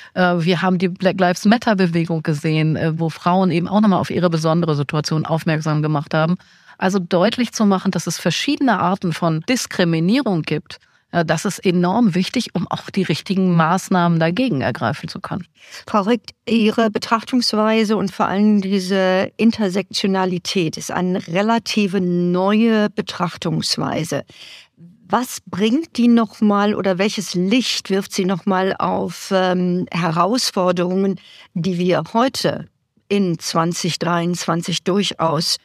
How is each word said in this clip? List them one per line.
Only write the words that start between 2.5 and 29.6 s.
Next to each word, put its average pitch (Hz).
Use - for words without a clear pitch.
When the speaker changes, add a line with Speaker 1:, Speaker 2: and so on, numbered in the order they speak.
Speaker 1:
äh, 160
wo 165
Frauen 180
eben 170
auch 196
nochmal 190
auf -
ihre 175
besondere 160
Situation 151
aufmerksam 156
gemacht 151
haben. 160
Also 190
deutlich 196
zu 214
machen, 196
dass -
es 165
verschiedene 233
Arten 180
von 160
Diskriminierung 185
gibt, -
äh, 170
das 160
ist 190
enorm 180
wichtig, 190
um 170
auch -
die 190
richtigen 180
Maßnahmen 170
dagegen 170
ergreifen -
zu -
können. -
Speaker 2:
Frau 208
Rück, 226
Ihre 220
Betrachtungsweise 220
und 190
vor -
allem 208
diese 190
Intersektionalität 190
ist 165
eine 180
relative 202
neue 190
Betrachtungsweise. -
Was 240
bringt 220
die 240
noch 233
mal 208
oder 190
welches 202
Licht 196
wirft 190
sie 190
noch 185
mal 190
auf, 190
ähm, 180